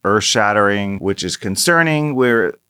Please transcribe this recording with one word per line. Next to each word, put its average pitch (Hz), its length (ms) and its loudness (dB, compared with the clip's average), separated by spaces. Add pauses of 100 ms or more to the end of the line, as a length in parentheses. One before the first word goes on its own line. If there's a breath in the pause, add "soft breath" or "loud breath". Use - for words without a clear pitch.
earth-shattering, 101 960 0
which 95 240 -4
is 90 140 -6
concerning, 151 800 0
where, 117 380 2 (160)